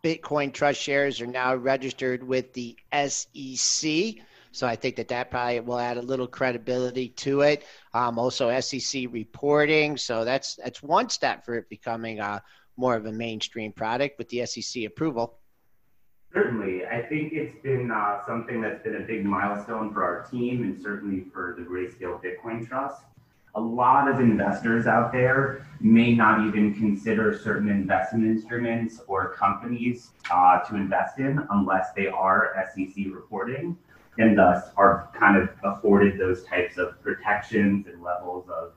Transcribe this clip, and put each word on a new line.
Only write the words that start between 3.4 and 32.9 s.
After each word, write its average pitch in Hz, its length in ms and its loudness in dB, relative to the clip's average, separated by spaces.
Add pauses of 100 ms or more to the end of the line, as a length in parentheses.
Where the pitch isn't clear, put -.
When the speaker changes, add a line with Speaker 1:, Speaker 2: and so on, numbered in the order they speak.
Speaker 1:
C. 160 680 -2 (300)
So - 140 -4
I 117 100 -2
think 127 200 -4
that 113 120 -8
that 123 220 -4
probably 123 300 -2
will 120 180 -4
add 120 180 -4
a 123 60 -6
little 127 240 -4
credibility 123 840 -4
to 139 340 -2
it. 147 220 2 (300)
Um, 120 220 0
also 123 320 0
S 131 240 -2
E 135 60 -6
C 127 300 -6
reporting. 147 880 2
So 113 280 -2
that's, 131 300 -2
that's - 300 -12
one 226 240 2
step - 360 -4
for 120 120 -6
it - 120 -8
becoming, 113 520 -8
uh, 101 180 -6 (380)
more 127 180 2
of 110 120 -4
a 110 60 -8
mainstream 110 600 -8
product 127 440 -4
with 117 120 -12
the 120 140 -4
S - 140 -8
E 117 40 -10
C 113 240 -8
approval. 117 520 -4 (960)
Speaker 2:
Certainly. 104 540 -2
I 120 160 -6
think 156 300 -6
it's 143 280 -8
been, 123 300 -2
uh, 120 340 -2
something 117 360 -6
that's - 240 -6
been 110 120 -4
a 98 40 -8
big 104 240 -4
milestone 101 680 -2
for 95 120 -2
our - 260 -4
team 123 320 -2
and 92 180 -4
certainly 101 520 -6
for 87 260 -8
the 87 60 -12
Grayscale 90 580 -8
Bitcoin 113 440 -8
Trust. 135 360 -8 (540)
A 110 40 -2
lot 123 480 4
of 127 120 2
investors 110 640 2
out 117 240 4
there 127 560 2 (140)
may 117 340 8
not 107 320 6
even 104 260 2
consider 104 640 0
certain 104 320 -2
investment 98 560 2
instruments 117 840 -2
or - 260 -2
companies, 120 760 -2 (200)
uh, 90 300 8
to 107 160 -4
invest 98 420 -2
in 139 320 0
unless 92 440 2
they 98 120 -2
are 95 500 0
S 95 220 -6
E 92 140 -6